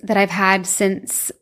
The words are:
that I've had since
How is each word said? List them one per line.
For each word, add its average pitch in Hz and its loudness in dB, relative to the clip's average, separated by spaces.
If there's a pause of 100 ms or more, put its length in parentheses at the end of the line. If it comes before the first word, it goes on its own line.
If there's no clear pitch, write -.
that 202 0
I've 196 2
had 190 2
since - -2